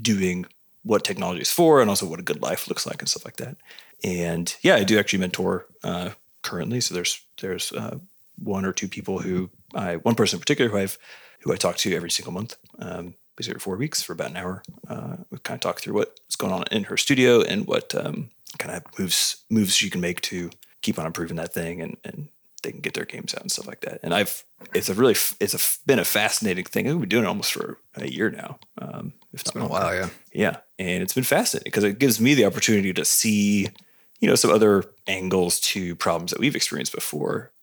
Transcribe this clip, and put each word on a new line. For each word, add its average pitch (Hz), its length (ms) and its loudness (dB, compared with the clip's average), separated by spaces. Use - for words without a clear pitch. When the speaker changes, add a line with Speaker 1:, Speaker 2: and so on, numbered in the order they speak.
Speaker 1:
doing 95 460 0
what 107 220 2
technology 90 380 -4
is - 100 0
for 160 280 8
and 110 120 6
also 98 160 0
what 82 120 -8
a 90 40 -12
good - 180 -4
life - 260 -2
looks - 200 -6
like - 140 -8
and - 80 -4
stuff - 160 -4
like - 120 -18
that. - 180 -10
And 85 580 -2
yeah, 180 140 8
I 107 80 4
do 107 160 6
actually 101 200 2
mentor, 92 460 -2
uh, 87 280 -4
currently. 98 400 -4
So - 140 -2
there's, 87 260 -4
there's, 92 320 -6
uh, - 240 -8
one 95 240 -2
or 95 60 0
two 98 160 -4
people 95 320 -6
who 92 300 -2
I, 90 240 -4
one 117 180 2
person 101 220 2
in 85 40 -12
particular 139 280 2
who 104 80 0
I've, 98 200 -2
who - 100 0
I - 40 0
talk 87 220 0
to 90 180 0
every 82 160 -4
single - 220 -4
month, 104 220 -8
um, 90 360 -10
basically - 200 -8
every - 60 -10
four 95 160 -4
weeks 143 240 -2
for - 120 -8
about 80 160 -6
an 85 80 -12
hour. 90 260 -6
Uh, - 300 -8
we 190 80 -12
kinda - 200 -8
talk - 220 -2
through 101 140 -4
what's - 400 -4
going 98 180 -2
on 90 180 -2
in 104 140 0
her - 120 -6
studio 123 440 6
and 101 260 0
what, - 280 -2
um, - 340 -4
kinda - 220 -8
moves, - 400 0
moves 107 260 4
she 98 140 2
can 90 120 -2
make 87 200 -2
to 87 300 -6
keep - 160 0
on 80 80 -2
improving 82 300 -6
that 80 160 -6
thing 85 280 -6
and, - 240 -10
and 147 220 -12
they - 100 -6
can - 80 -14
get - 140 -6
their - 120 -6
games - 280 -10
out - 80 -10
and - 100 -6
stuff - 160 -8
like - 140 -14
that. - 220 -10
And 82 100 -2
I've, 101 300 0
it's 92 140 0
a 98 40 -2
really, 113 200 6
f-, - 260 0
it's 101 140 0
a - 40 -6
f-, - 300 0
been 131 120 6
a 85 60 2
fascinating 104 600 0
thing. - 220 -2
I've 160 120 0
been 107 100 -2
doing 113 140 4
it 98 40 2
almost 95 240 -2
for - 260 -6
a - 120 -8
year 80 220 -2
now, - 300 -10
um, - 360 -10
if - 80 -12
Speaker 2:
It's - 60 -8
Speaker 1:
not - 80 -6
Speaker 2:
been 120 80 -4
a - 40 -2
Speaker 1:
longer. 95 200 0
Speaker 2:
while, 95 80 -2
yeah. 92 140 -2
Speaker 1:
Yeah. 85 240 0
And 92 240 -2
it's 95 120 -4
been 131 100 0
fascinating - 480 0
'cause 104 120 2
it 101 160 2
gives 117 220 4
me 135 140 6
the 120 100 8
opportunity 98 480 2
to 90 120 -2
see, 104 640 2
you 220 80 4
know, - 80 8
some - 160 6
other 101 320 8
angles 92 520 2
to 87 360 -2
problems 85 360 -2
that - 80 -4
we've 135 160 2
experienced - 380 -4
before, - 580 -4